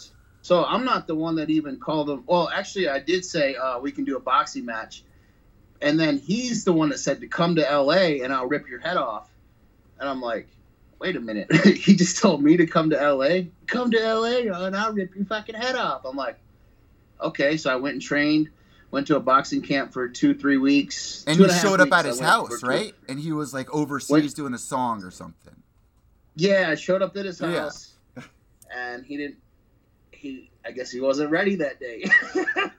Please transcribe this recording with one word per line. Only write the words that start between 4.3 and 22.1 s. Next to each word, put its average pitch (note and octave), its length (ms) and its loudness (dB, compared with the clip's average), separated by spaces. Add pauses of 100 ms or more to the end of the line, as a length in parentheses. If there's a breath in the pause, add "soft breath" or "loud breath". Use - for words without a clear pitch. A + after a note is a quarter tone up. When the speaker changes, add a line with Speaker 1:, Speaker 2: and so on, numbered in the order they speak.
Speaker 1:
match." A2 400 -10 (760 soft breath)
And D4 200 2
then D4+ 180 2
he's A#3 460 -2
the F#3 80 4
one D#3 160 2
that C3+ 100 -4
said C3 220 -2
to A#2+ 80 -14
come F3 260 0
to D3 160 2
L C#3+ 220 2
A E3 300 2
and B2+ 100 -4
I'll C3 160 -2
rip C#3+ 200 -4
your B2+ 120 -16
head E3+ 160 -4
off. A#2+ 340 -6 (680)
And C3+ 80 -6
I'm C3 120 -6
like, A#2 280 -6 (500)
"Wait F3 160 -4
a B2+ 60 -6
minute." A2 320 -6
<laughs> E3 120 6 (120)
He - 180 8
just F3 260 2
told D#3+ 220 4
me D#3 140 8
to E3+ 100 4
come D#3+ 240 2
to C#3 100 2
L C#3+ 220 2
A. F3 260 0 (180)
"Come B3 260 -2
to A3+ 100 2
L A3+ 240 0
A A#3+ 220 -2
and F#3+ 280 -4
I'll G#3+ 160 -2
rip F#3+ 220 -6
your G3 100 -6
fucking G#3+ 300 -8
head B3+ 220 -4
off." D#3 280 -4
I'm C3 120 -10
like, B2+ 220 -8 (840)
"Okay." D#3 340 0
So D#3 160 -2
I C3 40 0
went C3+ 180 -4
and C3 80 -8
trained, D3+ 460 2 (420 soft breath)
went C#3 160 -4
to D3+ 100 4
a B2+ 40 2
boxing C3+ 420 2
camp C#3 300 -2
for B2+ 160 -4
two, C#3+ 260 2
three C#3 240 2
weeks, - 680 0
Speaker 2:
And D#3 100 2
Speaker 1:
two F#3+ 60 10
Speaker 2:
you - 20 10
Speaker 1:
and F#3 80 8
a - 20 2
half - 80 0
Speaker 2:
showed G3 180 4
up F3+ 60 6
Speaker 1:
weeks. F3+ 120 4
Speaker 2:
at D#3+ 60 2
Speaker 1:
I C#3+ 40 -4
Speaker 2:
his B2+ 120 -4